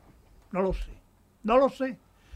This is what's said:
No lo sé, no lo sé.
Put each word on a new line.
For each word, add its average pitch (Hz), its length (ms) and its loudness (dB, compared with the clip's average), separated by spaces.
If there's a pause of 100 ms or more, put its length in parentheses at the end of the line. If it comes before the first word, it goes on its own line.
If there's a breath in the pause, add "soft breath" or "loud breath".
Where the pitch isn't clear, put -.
(500)
No 180 100 -2
lo 190 140 0
sé, - 180 -8 (520)
no 220 120 4
lo 269 140 6
sé. 262 280 -6 (380 soft breath)